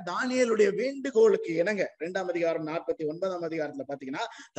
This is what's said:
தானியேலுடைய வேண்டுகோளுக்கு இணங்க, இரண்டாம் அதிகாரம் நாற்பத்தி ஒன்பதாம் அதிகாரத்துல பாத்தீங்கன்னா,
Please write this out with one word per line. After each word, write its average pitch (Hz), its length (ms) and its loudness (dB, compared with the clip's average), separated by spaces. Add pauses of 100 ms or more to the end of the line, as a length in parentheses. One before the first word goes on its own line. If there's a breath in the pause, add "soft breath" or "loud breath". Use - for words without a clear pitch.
தானியேலுடைய 226 680 2
வேண்டுகோளுக்கு 226 800 2
இணங்க, 175 460 0
இரண்டாம் 185 280 -4
அதிகாரம் 165 400 0
நாற்பத்தி 160 400 -4
ஒன்பதாம் 175 340 -4
அதிகாரத்துல 151 460 -4
பாத்தீங்கன்னா, 139 360 -6 (360 loud breath)